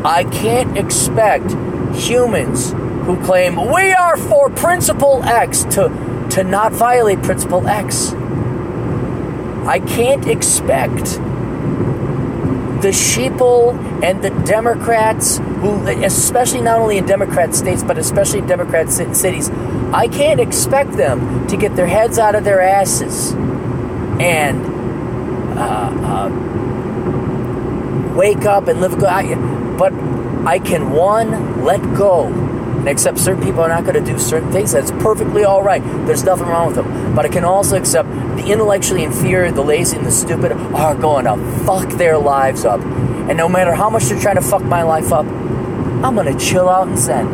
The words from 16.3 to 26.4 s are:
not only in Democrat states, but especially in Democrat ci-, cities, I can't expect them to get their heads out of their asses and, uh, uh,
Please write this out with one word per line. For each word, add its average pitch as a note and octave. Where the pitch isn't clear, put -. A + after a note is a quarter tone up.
not A3+
only G#3+
in F3+
Democrat F3+
states, -
but -
especially G3
in C#3
Democrat E3+
ci-, D3+
cities, D#3+
I F#3
can't C#4+
expect C4+
them -
to G3
get G3+
their F3+
heads A3+
out G#3+
of G3+
their G3
asses -
and, D#3
uh, -
uh, G2